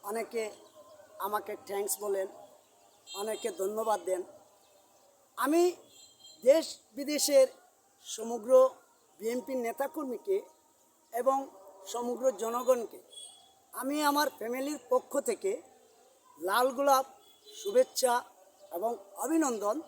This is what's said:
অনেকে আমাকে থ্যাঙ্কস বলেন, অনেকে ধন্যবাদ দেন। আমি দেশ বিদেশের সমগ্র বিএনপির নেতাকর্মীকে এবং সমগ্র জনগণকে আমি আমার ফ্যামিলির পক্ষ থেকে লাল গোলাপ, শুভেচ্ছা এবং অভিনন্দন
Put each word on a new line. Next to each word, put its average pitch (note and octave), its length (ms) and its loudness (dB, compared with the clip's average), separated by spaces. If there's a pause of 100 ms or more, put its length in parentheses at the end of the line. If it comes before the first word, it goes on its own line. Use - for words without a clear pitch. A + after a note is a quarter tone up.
অনেকে A3+ 380 -6 (840)
আমাকে G#3 260 -4 (160)
থ্যাঙ্কস G3+ 260 -2 (100)
বলেন, G3 240 -2 (920)
অনেকে G#3+ 280 -4 (120)
ধন্যবাদ G#3+ 480 -2
দেন। F#3 140 -2 (1160)
আমি D4 240 2 (840)
দেশ D4 200 6 (320)
বিদেশের C#4 500 4 (600)
সমগ্র A3+ 440 -6 (680)
বিএনপির B3 460 -4
নেতাকর্মীকে B3 720 -4 (840)
এবং C4+ 180 2 (540)
সমগ্র A#3+ 320 -4 (180)
জনগণকে A#3+ 580 0 (720)
আমি C#4 220 -4 (140)
আমার D4 180 2 (100)
ফ্যামিলির C4 420 -6 (120)
পক্ষ B3+ 200 0 (180)
থেকে G3 220 -2 (880)
লাল G#3 260 2 (100)
গোলাপ, C4+ 300 4 (540)
শুভেচ্ছা A#3+ 540 2 (640)
এবং G#3+ 140 0 (340)
অভিনন্দন B3+ 520 0 (120)